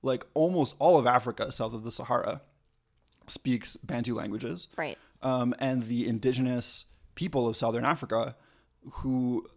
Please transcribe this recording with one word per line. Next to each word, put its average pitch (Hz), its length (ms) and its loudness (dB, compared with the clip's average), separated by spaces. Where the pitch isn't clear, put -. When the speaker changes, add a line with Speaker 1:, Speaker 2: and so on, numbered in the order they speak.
Speaker 1:
like, 127 320 -2
almost 160 460 2
all 165 180 8
of 127 80 4
Africa 113 320 -4
south 113 220 -4
of 110 100 -10
the 117 80 -8
Sahara 123 500 -2
speaks - 480 -2
Bantu 120 400 -4
languages. 117 520 -6
Speaker 2:
Right. 151 200 -6
Speaker 1:
Um, 127 380 0
and 131 240 0
the 120 240 -2
indigenous 123 800 0
people 143 320 0
of 110 100 0
Southern 117 260 0
Africa, 127 520 0
who, 127 520 -2